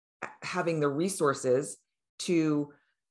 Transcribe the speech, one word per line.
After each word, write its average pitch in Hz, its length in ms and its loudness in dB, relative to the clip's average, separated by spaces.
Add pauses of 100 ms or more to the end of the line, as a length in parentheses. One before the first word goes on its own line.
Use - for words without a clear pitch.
(420)
having 165 400 -2
the 143 80 4
resources 143 880 0 (420)
to, 156 540 0 (380)